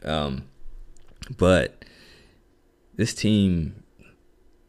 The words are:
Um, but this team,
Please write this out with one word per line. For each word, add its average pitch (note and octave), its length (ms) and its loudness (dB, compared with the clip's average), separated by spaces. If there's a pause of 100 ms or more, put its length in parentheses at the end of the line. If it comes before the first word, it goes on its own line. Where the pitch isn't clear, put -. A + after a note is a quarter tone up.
Um, D2 460 -6 (880)
but F2+ 480 2 (1080)
this - 180 -2
team, F#2+ 720 2 (840)